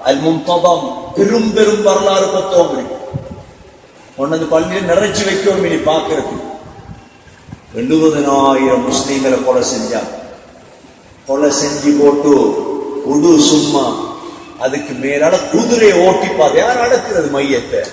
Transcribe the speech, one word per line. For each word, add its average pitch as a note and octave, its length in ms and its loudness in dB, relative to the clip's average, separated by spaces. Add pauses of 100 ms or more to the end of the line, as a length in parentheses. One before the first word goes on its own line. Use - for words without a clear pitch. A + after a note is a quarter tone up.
அல் C#3 180 0
முன்ததம் E3 920 0
பெரும் A3 360 0
பெரும் G#3 300 0
வரலாறு G3 440 2
புத்தகம் F3+ 460 0
இருக்கு. C3 240 -8 (1200)
கொண்டு D#3+ 320 -4
வந்து D#3+ 120 2
பள்ளியில F3+ 360 -2
நிறைச்சு G3+ 320 -2
வைக்கணும். F#3+ 360 0
இனி E3 100 0
பாக்குறது D#3 680 -2 (1300)
எழுபதினாயிரம் C3+ 1160 2
முஸ்லிம்களை C3 520 0
கொலை B2 180 2
செஞ்சா, A2 400 -4 (1200)
கொலை C#3+ 240 0
செஞ்சு D3 480 0
போட்டு D3 320 4 (760)
உடு D3+ 360 4
சும்மா, D3 720 0 (460)
அதுக்கு C3+ 340 -4
மேலால C#3+ 580 0
குதிரையை A3 480 4
ஓட்டிப்பார். F3 580 2
யார் A#3+ 320 2
அடக்குறது D#3+ 420 0
மையத்தை? C3 640 -2